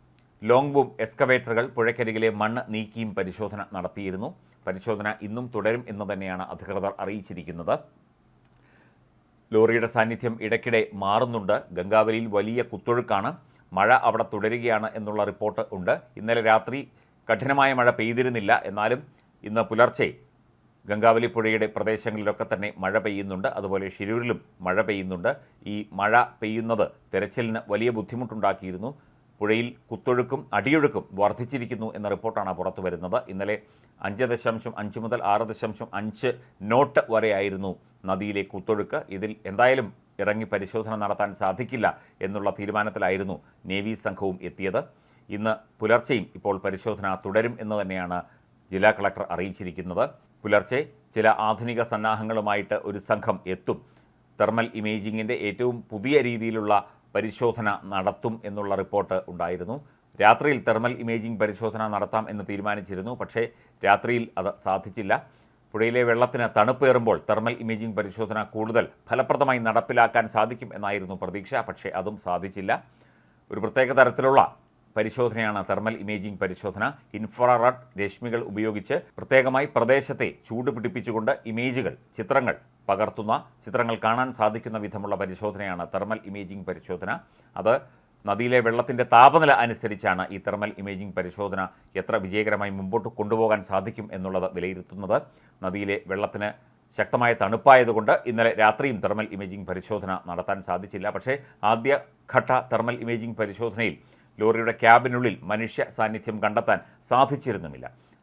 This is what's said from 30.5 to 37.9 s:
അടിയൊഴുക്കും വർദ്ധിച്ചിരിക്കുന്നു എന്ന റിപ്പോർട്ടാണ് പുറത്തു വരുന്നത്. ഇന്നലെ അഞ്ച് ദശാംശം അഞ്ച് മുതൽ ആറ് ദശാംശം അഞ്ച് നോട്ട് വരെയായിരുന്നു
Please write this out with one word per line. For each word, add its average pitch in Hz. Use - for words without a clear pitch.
അടിയൊഴുക്കും 139
വർദ്ധിച്ചിരിക്കുന്നു 117
എന്ന 104
റിപ്പോർട്ടാണ് 98
പുറത്തു 92
വരുന്നത്. 90
ഇന്നലെ 98
അഞ്ച് 101
ദശാംശം 113
അഞ്ച് 104
മുതൽ 117
ആറ് 107
ദശാംശം 110
അഞ്ച് 107
നോട്ട് 127
വരെയായിരുന്നു 98